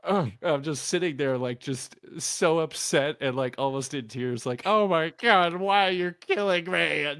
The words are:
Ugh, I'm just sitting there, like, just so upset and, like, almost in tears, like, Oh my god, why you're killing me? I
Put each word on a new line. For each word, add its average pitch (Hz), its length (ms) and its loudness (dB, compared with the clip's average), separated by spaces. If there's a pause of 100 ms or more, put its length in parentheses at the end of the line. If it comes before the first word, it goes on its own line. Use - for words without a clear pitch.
Ugh, 180 260 2 (120)
I'm 147 200 2
just 143 240 -6
sitting 170 300 0
there, 135 220 0
like, 123 220 -4
just - 360 -8 (240)
so 165 400 2
upset 156 600 0
and, 131 160 -2
like, 127 220 -2
almost 135 360 -2
in 131 140 -6
tears, 123 380 -4
like, 123 180 -4
Oh 208 240 4
my 165 220 2
god, 180 460 4
why 196 340 2
you're 180 220 0
killing 185 580 -2
me? 160 360 0
I 147 140 -4